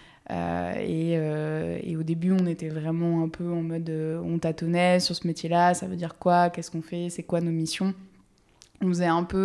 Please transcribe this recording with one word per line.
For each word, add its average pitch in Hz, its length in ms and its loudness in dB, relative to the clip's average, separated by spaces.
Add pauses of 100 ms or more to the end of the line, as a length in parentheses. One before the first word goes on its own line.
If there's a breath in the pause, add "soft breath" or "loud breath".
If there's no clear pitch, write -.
(320 loud breath)
Euh, 87 480 -2
et, 165 380 0
euh, 156 680 -2
et 165 140 -4
au 160 40 -4
début, 165 300 0
on 185 160 4
était 165 220 -4
vraiment 165 540 0
un 165 40 0
peu 175 240 -6
en 170 100 -2
mode, 165 280 -4
euh, 160 340 -4
on 170 160 -2
tâtonnait 175 600 2
sur 175 160 -2
ce - 100 -4
métier-là, 175 460 4
ça 175 120 -4
veut 185 120 -6
dire 170 200 -8
quoi, 175 320 6
qu'est-ce 170 220 -6
qu'on 165 100 -4
fait, 175 280 -6
c'est 175 140 -8
quoi 170 180 0
nos 170 100 2
missions. 165 420 0 (880)
On 185 60 2
faisait 175 180 2
un 170 180 4
peu, 190 220 -2